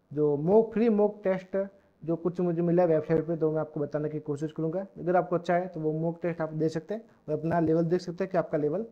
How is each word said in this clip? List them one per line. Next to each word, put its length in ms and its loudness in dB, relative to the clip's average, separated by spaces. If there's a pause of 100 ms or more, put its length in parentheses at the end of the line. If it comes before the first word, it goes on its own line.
(120)
जो 240 2
mock, 360 4
free 160 2
mock 360 2
test, 440 -2 (360)
जो 120 -2
कुछ 240 -2
मुझे 220 0
मिला 200 4
है 60 4
website 380 2
पे, 100 -2
तो 160 2
मैं 80 0
आपको 200 -6
बताने 280 -4
की 120 -6
कोशिश 320 -4
करूँगा। 280 -4
अगर 360 -2
आपको 200 0
अच्छा 200 0
है 120 -2
तो 120 -10
वो 120 -2
mock 300 -4
test 180 -4
आप 120 -4
दे 160 0
सकते 260 -6
हैं 140 -12 (200)
और 100 -2
अपना 220 0
level 240 2
देख 160 0
सकते 240 -6
हैं 60 -8
कि 80 0
आपका 200 0
level 340 -2